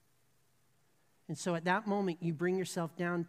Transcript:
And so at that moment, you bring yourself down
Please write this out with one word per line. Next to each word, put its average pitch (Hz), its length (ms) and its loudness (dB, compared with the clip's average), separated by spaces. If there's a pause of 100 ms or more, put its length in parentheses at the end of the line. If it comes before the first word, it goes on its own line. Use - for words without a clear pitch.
(1300)
And 156 100 -6
so 175 180 -2
at 165 80 -4
that 190 240 2
moment, 196 340 0
you 170 120 0
bring 175 240 2
yourself 170 380 -2
down 175 340 0